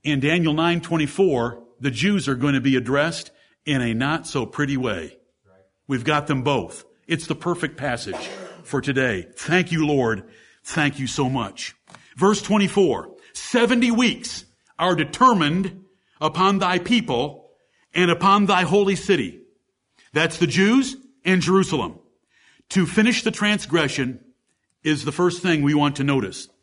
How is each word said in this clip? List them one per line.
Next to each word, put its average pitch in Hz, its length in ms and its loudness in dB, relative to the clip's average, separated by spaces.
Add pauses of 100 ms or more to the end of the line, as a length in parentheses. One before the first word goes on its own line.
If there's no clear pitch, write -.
in 147 160 0
Daniel 156 340 2
nine 170 260 0
twenty-four, 147 840 -2 (160)
the 131 120 -2
Jews 160 360 0
are 135 80 0
going 139 180 0
to 131 80 0
be 135 140 2
addressed 139 560 -2 (340)
in 139 160 0
a 117 140 -2
not 135 320 -4
so 123 180 -4
pretty 139 320 -4
way. 98 400 -6 (720)
We've 123 180 -4
got 147 220 0
them 131 160 0
both. 127 420 -2 (220)
It's 170 180 -4
the 156 100 -6
perfect 165 420 -6
passage 120 520 -8 (340)
for 139 160 -4
today. 123 560 -2
Thank 170 360 -2
you, 156 160 0
Lord. 117 360 0 (400)
Thank 143 360 -2
you 131 80 -4
so 131 240 -2
much. 113 440 -8 (400)
Verse 202 280 2
twenty-four, 190 680 0 (240)
Seventy 240 560 2
weeks - 560 -2 (320)
are 175 180 0
determined 180 880 2 (420)
upon 185 340 2
thy 180 220 0
people 147 720 -2 (420)
and 175 160 4
upon 190 380 4
thy 185 160 2
holy 196 320 2
city. 135 460 -2 (720)
That's 165 240 0
the 175 100 2
Jews 208 480 2 (280)
and 185 180 2
Jerusalem. 160 580 0 (680)
To 185 180 2
finish 214 340 2
the 226 80 -2
transgression 151 960 -2 (600)
is 151 220 0
the 147 60 -2
first 175 320 0
thing 165 180 2
we 143 140 2
want 147 220 2
to 139 60 -2
notice. 131 440 -2 (160)